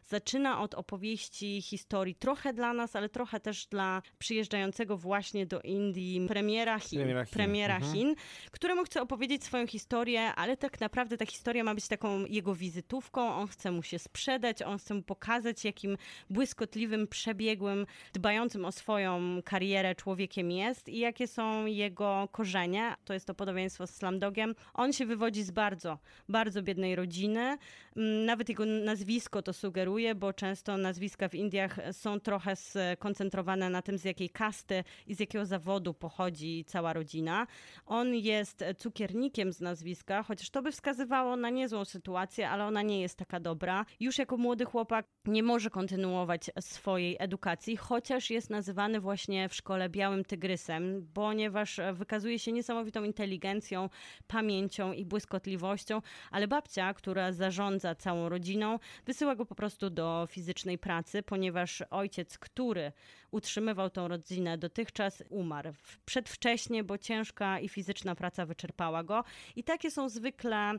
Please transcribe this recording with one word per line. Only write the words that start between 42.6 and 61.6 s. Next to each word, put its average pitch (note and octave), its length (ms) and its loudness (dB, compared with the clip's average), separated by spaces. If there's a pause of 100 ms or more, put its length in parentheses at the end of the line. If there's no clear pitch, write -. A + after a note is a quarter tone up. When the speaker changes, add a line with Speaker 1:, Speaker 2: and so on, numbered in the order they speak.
Speaker 1:
ona G#3 180 2
nie G#3 180 2
jest F3+ 180 -2
taka F3+ 220 -4
dobra. F3+ 460 0 (140)
Już B3 180 0
jako C4 180 2
młody A#3+ 280 4
chłopak A3+ 420 0 (180)
nie G#3+ 180 6
może A#3 280 4
kontynuować F#3 800 0 (100)
swojej F3+ 580 0
edukacji, F#3+ 580 -2
chociaż B3 540 0
jest A3+ 200 0
nazywany G#3 500 0
właśnie F#3+ 480 0
w - 60 -8
szkole F#3 340 0
Białym G3 360 2
Tygrysem, F3+ 920 -2
ponieważ G#3 640 0 (120)
wykazuje G#3+ 460 -2
się A3+ 140 -2
niesamowitą A3+ 520 -2
inteligencją, G3 840 -2 (380)
pamięcią G3+ 640 0
i - 120 -4
błyskotliwością, F#3+ 960 -2 (280)
ale G3+ 180 2
babcia, G3+ 460 0
która F#3 380 0
zarządza F#3+ 640 0
całą E3+ 340 0
rodziną, G3+ 500 0 (280)
wysyła C4+ 280 2
go G#3+ 120 -2
po - 80 -12
prostu G3 360 -2
do E3 400 0
fizycznej F3+ 480 -4
pracy, F3+ 440 -2
ponieważ F#3 680 0